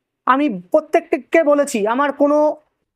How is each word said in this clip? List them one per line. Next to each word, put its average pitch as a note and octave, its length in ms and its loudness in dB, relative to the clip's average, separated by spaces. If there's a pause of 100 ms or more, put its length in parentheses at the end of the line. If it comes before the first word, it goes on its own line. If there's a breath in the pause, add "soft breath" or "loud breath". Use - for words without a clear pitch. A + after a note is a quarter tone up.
(260)
আমি C4 340 0
প্রত্যেককে D#4+ 840 -2
বলেছি, C#4 440 0
আমার C4+ 260 -2
কোনো D4 440 0 (400)